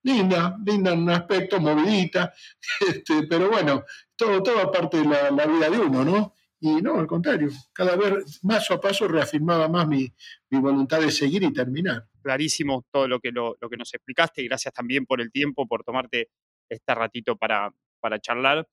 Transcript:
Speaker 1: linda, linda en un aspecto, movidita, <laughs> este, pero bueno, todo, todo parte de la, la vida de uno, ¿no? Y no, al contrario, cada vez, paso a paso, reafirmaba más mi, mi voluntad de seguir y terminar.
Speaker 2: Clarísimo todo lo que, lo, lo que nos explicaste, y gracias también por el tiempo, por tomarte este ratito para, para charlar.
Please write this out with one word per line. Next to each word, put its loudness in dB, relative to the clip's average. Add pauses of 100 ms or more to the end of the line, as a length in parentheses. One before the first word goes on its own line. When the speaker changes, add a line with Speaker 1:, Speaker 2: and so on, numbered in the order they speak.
Speaker 1:
linda, 2
linda 2
en 2
un 2
aspecto, 0
movidita, 2 (260)
<laughs> -2
este, 0
pero 2
bueno, 2 (320)
todo, 2
todo 2
parte 0
de 2
la, 2
la 2
vida 2
de 2
uno, 2
¿no? 0 (260)
Y 2
no, 0
al 0
contrario, 0 (220)
cada 0
vez, -2
paso 0
a 0
paso, 0
reafirmaba 2
más 2
mi, 0 (380)
mi 2
voluntad 2
de 2
seguir 0
y 2
terminar. -4 (120)
Speaker 2:
Clarísimo -2
todo 2
lo -2
que, -6
lo, -4
lo -12
que -12
nos -14
explicaste, -2
y -6
gracias -4
también -4
por 0
el -6
tiempo, -4
por -4
tomarte -4 (380)
este -4
ratito -2
para, -2 (280)
para -4
charlar. 0